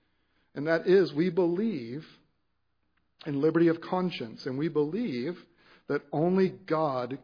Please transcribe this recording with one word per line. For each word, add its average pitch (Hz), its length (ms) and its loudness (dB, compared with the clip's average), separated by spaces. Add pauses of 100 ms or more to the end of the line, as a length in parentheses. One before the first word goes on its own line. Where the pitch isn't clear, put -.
(540)
And 143 140 -4
that 165 180 2
is, 180 260 6
we 165 180 0
believe 170 760 -2 (1200)
in 139 140 -4
liberty 160 260 4
of 165 140 2
conscience, 180 680 -4
and 131 100 -6
we 151 120 -2
believe 151 760 -4 (460)
that 147 140 -2 (100)
only 180 380 2
God 139 720 -4